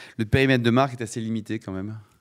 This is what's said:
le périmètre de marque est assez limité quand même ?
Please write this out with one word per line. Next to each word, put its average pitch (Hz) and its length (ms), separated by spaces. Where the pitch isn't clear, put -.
le 113 80
périmètre 135 380
de 117 60
marque 123 300
est - 20
assez 113 180
limité 110 380
quand 107 140
même ? 101 260